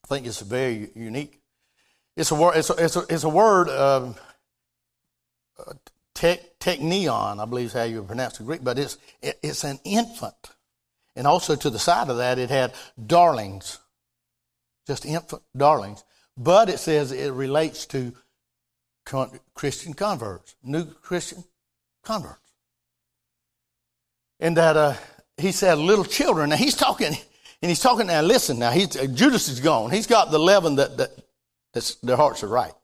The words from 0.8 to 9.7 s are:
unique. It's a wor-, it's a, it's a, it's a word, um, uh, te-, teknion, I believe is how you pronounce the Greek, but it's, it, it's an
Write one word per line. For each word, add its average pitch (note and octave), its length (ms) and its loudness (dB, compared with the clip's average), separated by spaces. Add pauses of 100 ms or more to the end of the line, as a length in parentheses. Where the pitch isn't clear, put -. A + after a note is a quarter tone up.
unique. A#2 440 -10 (800)
It's D#3+ 140 0
a D#3 40 2
wor-, E3 200 4
it's D#3+ 160 2
a, - 20 2 (100)
it's E3 120 0
a, F3 120 -2
it's E3 160 -2
a D#3+ 60 0
word, F#3 400 4
um, C3+ 460 0 (1500)
uh, - 60 -18 (400)
te-, F3 260 0 (200)
teknion, C#3 800 -2
I G#2+ 60 -6
believe A#2+ 220 -6
is G#2+ 60 -12
how A#2+ 100 -2
you A2+ 200 -6
pronounce A2+ 340 -8
the A2 60 -16
Greek, C#3 200 -10
but B2+ 160 -2
it's, C#3 180 -6 (240)
it, C#3+ 200 -8
it's D3 220 -8
an C#3 200 -8